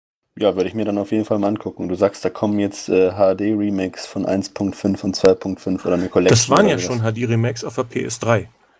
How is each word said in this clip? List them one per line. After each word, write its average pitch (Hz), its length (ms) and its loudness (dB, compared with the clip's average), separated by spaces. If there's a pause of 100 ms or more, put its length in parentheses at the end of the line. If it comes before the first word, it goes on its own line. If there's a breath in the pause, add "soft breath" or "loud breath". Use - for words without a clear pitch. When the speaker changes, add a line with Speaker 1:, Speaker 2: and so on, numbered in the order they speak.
(380)
Speaker 1:
Ja, 101 160 4
würde 92 140 0
ich 90 60 -8
mir 113 100 -2
dann 101 120 -2
auf 101 140 -4
jeden 107 140 0
Fall 107 160 -2
mal 101 80 0
angucken. 101 400 -6
Du 90 80 -4
sagst, 98 280 0
da 92 60 0
kommen 104 300 -2
jetzt, 101 280 -4
äh, - 240 4
H-D-Remakes 101 920 0
von 98 200 -6
eins 98 240 -2
Punkt 98 260 -4
fünf 98 260 -2
und 98 140 -2
zwei 95 180 6
Punkt 95 260 -6
fünf 92 240 -4
oder 87 120 0
eine 92 120 -2
Collection 92 300 4
Speaker 2:
Das 107 100 2
waren 170 180 6
Speaker 1:
oder 165 80 2
Speaker 2:
ja 127 40 -2
Speaker 1:
sowas. 117 80 -4
Speaker 2:
schon 120 160 -2
H-D-Remakes 113 640 -2
auf - 100 -8
der 127 80 -4
P - 220 -6
S 123 160 -8
drei. 110 280 0 (320 soft breath)